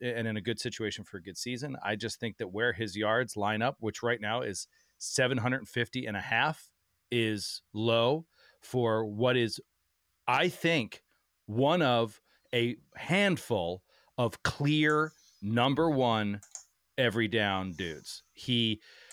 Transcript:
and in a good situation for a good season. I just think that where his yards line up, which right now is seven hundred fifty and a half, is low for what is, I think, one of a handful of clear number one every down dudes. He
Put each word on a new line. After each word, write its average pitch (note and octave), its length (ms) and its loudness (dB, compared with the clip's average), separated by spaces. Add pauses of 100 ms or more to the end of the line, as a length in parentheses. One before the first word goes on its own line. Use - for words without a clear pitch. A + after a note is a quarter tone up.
and A#2 260 -4
in G#2+ 100 -2
a G#2 40 -6
good - 180 -4
situation G#2 440 -6
for - 140 -14
a F2+ 40 -12
good F2 160 -14
season. B2+ 460 -8
I G#2 140 -2
just G#2+ 220 -6
think A2+ 180 -6
that G#2+ 100 -6
where A2 260 0
his G#2 220 -6
yards A2 400 0
line G#2+ 260 0
up, B2+ 180 0
which G#2+ 220 -4
right A#2+ 200 0
now A2 200 -4
is G#2+ 260 -6 (300)
seven C3 400 0
hundred B2+ 300 -2
fifty B2 400 -4
and G2+ 100 -4
a F#2 40 -4
half, C3+ 500 -2 (400)
is A2 500 -2 (120)
low A#2 520 2 (360)
for A2+ 440 0
what A#2 320 2
is, A#2 220 0 (640)
I C#3 220 4
think, E3 560 -2 (420)
one C#3+ 380 2
of A#2 380 2 (340)
a A#2+ 220 2 (180)
handful A#2+ 880 0 (340)
of A#2+ 240 0
clear D3+ 680 2 (300)
number B2+ 480 2
one A2 500 2 (580)
every A#2 300 2
down G2 460 0
dudes. D#2+ 580 -8
He A#2 500 -2 (320)